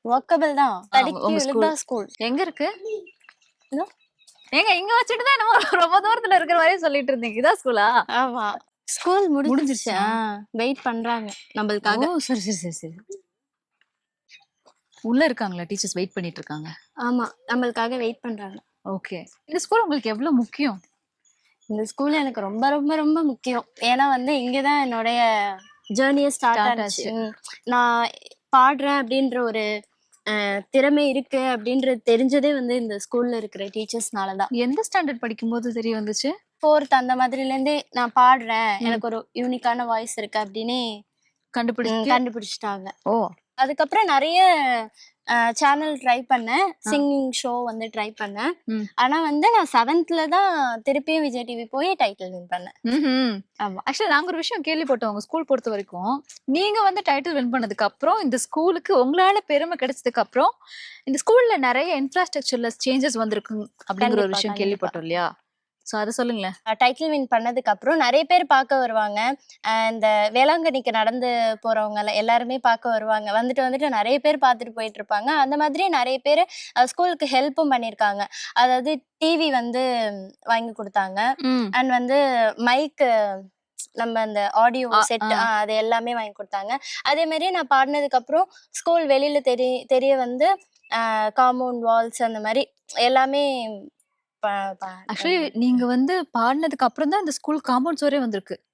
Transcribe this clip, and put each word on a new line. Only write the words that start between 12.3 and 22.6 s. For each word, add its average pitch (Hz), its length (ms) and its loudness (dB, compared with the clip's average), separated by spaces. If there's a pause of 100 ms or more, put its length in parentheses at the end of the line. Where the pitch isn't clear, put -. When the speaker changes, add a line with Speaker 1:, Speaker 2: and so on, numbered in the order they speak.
Speaker 2:
சரி, 196 160 -4
சரி, 170 160 -8
சரி. 165 220 -14 (2000)
உள்ள 247 220 2
இருக்காங்களா 202 380 -4
டீச்சர்ஸ் 190 320 -8
வெயிட் 180 180 -4
பண்ணிட்டு 170 320 -8
இருக்காங்க? 151 240 -10 (280)
Speaker 1:
ஆமா, 240 580 -4
நம்மளுக்காக 240 420 -2
வெயிட் 233 240 -4
பண்றாங்க. 208 420 -12 (220)
Speaker 2:
ஓகே. 190 400 -10 (200)
இந்த 311 140 -6
ஸ்கூல் 440 240 0
உங்களுக்கு 285 280 -2
எவ்வளவு 262 260 0
முக்கியம்? 240 440 -2 (840)
Speaker 1:
இந்த 214 180 -4
ஸ்கூல் 277 280 -2
எனக்கு 269 280 -2
ரொம்ப, 214 280 -2